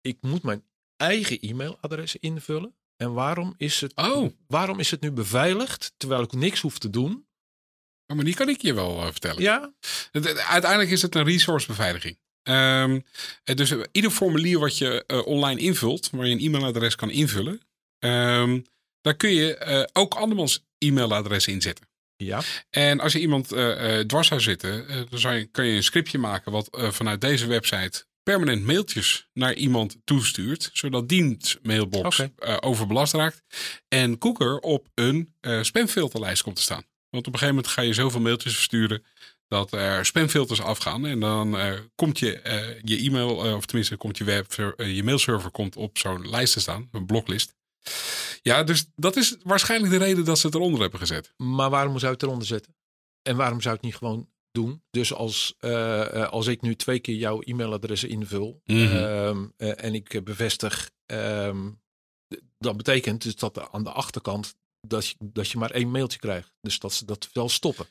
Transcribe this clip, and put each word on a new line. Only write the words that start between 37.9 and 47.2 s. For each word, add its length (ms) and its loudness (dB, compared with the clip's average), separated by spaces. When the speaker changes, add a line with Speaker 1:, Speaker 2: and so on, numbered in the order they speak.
Speaker 2:
zoveel 280 2
mailtjes 340 0
versturen 500 0
dat 240 -2
er 340 0
spamfilters 540 2
afgaan 460 -4
en 140 -2
dan, 380 0
eh, 200 -2
komt 240 2
je, 220 0
eh, 420 -6
je 140 0
e-mail, 480 0
eh, 120 0
of 100 -6
tenminste 300 -2
komt 220 -6
je 60 -4
web-, 280 0
eh, 200 -4
je 80 -2
mailserver 460 0
komt 260 -6
op 220 -6
zo'n 300 -4
lijst 240 2
te 80 0
staan, 320 -4
een 140 -6
bloklist. 480 -2